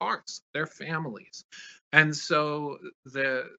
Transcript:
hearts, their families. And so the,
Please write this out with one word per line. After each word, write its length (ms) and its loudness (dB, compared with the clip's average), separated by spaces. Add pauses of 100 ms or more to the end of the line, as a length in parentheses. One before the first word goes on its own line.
hearts, 400 -4 (120)
their 140 -2
families. 760 -6 (500)
And 200 8
so 640 0 (280)
the, 540 -2